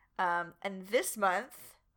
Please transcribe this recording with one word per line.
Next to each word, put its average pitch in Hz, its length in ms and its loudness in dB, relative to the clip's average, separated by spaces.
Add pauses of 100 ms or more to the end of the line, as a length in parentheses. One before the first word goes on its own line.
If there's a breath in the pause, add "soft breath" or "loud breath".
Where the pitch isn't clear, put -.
(180 soft breath)
Um, 175 440 0
and 190 260 -6
this 254 280 2
month, 202 600 -2 (200)